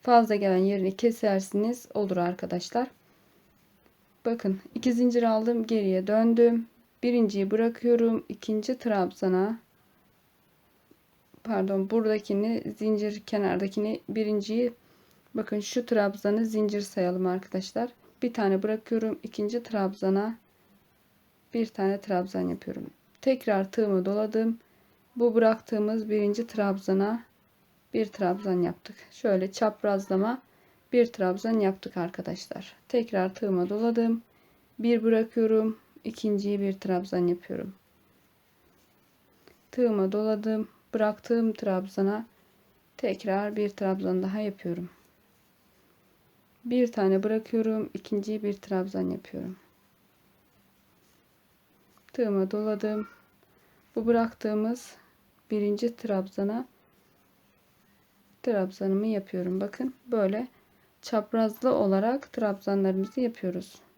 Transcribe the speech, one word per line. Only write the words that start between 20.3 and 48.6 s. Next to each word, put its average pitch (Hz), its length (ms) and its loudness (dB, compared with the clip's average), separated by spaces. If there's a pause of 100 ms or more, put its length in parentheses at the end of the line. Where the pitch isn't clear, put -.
bir 226 120 0
tane 196 340 -2
trabzan 185 480 -2
yapıyorum. - 420 -8 (300)
Tekrar 208 500 0
tığımı 196 340 2
doladım. 220 540 0 (580)
Bu 240 180 4
bıraktığımız 220 760 2
birinci 208 360 0
trabzana 202 760 0 (720)
bir 220 120 2
trabzan 190 560 0
yaptık. 175 340 -6 (140)
Şöyle 190 420 0
çaprazlama 208 880 0 (500)
bir 240 140 6
trabzan 214 540 0
yaptık 190 360 -2
arkadaşlar. 180 800 -8 (120)
Tekrar 220 460 0
tığıma 185 340 0
doladım. 226 540 0 (560)
Bir 233 240 2
bırakıyorum. 220 760 2 (260)
İkinciyi 202 560 -2
bir 196 120 0
trabzan 180 540 -2
yapıyorum. 175 480 -4 (2000)
Tığıma 208 420 2
doladım. 214 560 -2 (260)
Bıraktığım 220 580 0
trabzana 196 720 -2 (720)
tekrar 202 600 -4
bir 208 140 0
trabzan 190 520 -2
daha 190 180 -4
yapıyorum. 180 500 -6 (1700)
Bir 240 280 2
tane 190 300 2
bırakıyorum. 220 720 0
İkinciyi 208 480 -4
bir 208 100 -2
trabzan 190 580 -4